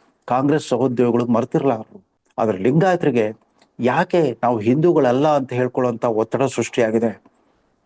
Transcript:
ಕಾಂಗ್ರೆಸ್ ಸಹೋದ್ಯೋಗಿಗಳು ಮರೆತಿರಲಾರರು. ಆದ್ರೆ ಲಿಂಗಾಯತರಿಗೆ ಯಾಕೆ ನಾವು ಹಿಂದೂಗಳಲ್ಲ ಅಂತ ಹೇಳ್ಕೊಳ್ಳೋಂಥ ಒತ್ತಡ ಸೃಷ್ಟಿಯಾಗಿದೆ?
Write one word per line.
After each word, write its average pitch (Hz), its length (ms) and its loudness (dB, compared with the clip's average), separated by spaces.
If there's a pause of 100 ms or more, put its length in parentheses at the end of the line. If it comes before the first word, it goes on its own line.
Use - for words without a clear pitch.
(240)
ಕಾಂಗ್ರೆಸ್ 139 440 0
ಸಹೋದ್ಯೋಗಿಗಳು 120 580 0
ಮರೆತಿರಲಾರರು. 117 800 -2 (320)
ಆದ್ರೆ 107 200 0
ಲಿಂಗಾಯತರಿಗೆ 143 760 0 (480)
ಯಾಕೆ 147 600 0
ನಾವು 120 160 0
ಹಿಂದೂಗಳಲ್ಲ 139 760 2
ಅಂತ 135 160 -4
ಹೇಳ್ಕೊಳ್ಳೋಂಥ 123 520 -2
ಒತ್ತಡ 113 380 -2
ಸೃಷ್ಟಿಯಾಗಿದೆ? 113 800 -2 (640)